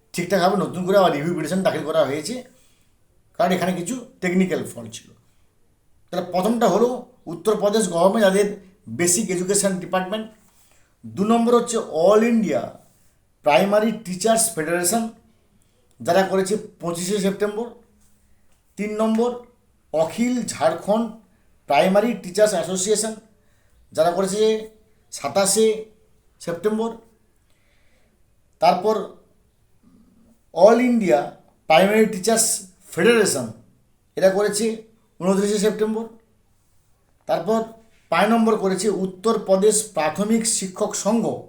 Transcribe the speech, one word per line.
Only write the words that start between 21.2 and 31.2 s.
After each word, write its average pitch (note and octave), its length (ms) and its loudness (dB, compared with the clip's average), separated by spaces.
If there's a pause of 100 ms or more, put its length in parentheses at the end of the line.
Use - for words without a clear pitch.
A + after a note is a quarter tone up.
প্রাইমারি F#3+ 480 2
টিচার্স G#3 380 0
অ্যাসোসিয়েশন, G3 640 -2 (760)
যারা D#3+ 200 2
করেছে G#3+ 580 -2 (420)
সাতাশে G3+ 760 0 (540)
সেপ্টেম্বর। G#3+ 580 -4 (1600)
তারপর F#3 500 2 (1400)
অল A3 280 6
ইন্ডিয়া F#3+ 540 2 (300)